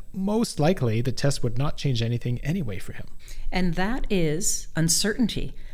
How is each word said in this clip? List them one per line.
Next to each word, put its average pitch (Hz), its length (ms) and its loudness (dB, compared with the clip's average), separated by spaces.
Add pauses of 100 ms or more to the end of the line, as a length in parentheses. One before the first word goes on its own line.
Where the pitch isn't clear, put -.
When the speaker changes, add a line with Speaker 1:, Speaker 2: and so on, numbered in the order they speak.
(140)
Speaker 1:
most 208 480 0
likely 120 400 2
the 127 100 0
test - 320 2
would 117 140 2
not 143 180 2
change 127 260 0
anything 120 380 -2
anyway 131 400 -2
for - 140 -4
him? - 120 -6 (460)
Speaker 2:
And 180 220 2
that 202 360 0
is 170 680 0
uncertainty. - 760 0 (200)